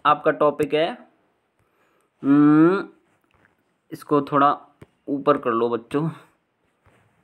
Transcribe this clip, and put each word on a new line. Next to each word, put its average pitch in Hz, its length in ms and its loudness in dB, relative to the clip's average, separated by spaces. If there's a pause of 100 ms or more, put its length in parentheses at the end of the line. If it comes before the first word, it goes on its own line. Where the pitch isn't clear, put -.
आपका 151 280 2
टॉपिक 143 400 -2
है, 160 160 -2 (1300)
हम्म, 151 640 4 (1040)
इसको 151 320 -2
थोड़ा 143 340 0 (520)
ऊपर 143 280 0
कर 123 140 -4
लो 117 180 -2
बच्चों, 143 400 -6 (1160)